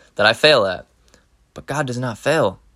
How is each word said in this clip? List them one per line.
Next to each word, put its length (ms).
that 120
I 80
fail 320
at. 200
But 140
God 200
does 120
not 180
fail. 440